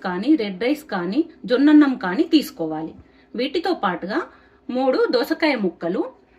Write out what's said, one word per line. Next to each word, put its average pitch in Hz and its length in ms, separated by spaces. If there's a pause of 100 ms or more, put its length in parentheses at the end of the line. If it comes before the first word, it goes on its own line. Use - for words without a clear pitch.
కానీ, 190 240 (140)
రెడ్ 190 220
రైస్ 294 280
కానీ, 190 280 (300)
జొన్నన్నం 285 440 (100)
కానీ 196 200 (100)
తీసుకోవాలి. 160 580 (460)
వీటితో 330 340 (100)
పాటుగా 196 380 (560)
మూడు 262 240 (140)
దోసకాయ 285 500
ముక్కలు, 180 380 (360)